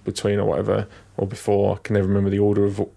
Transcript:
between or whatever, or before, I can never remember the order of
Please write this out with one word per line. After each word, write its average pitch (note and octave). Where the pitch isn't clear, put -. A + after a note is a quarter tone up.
between G2+
or G2+
whatever, G2+
or G2
before, G2+
I -
can -
never G2
remember G2
the G2
order G2+
of G2+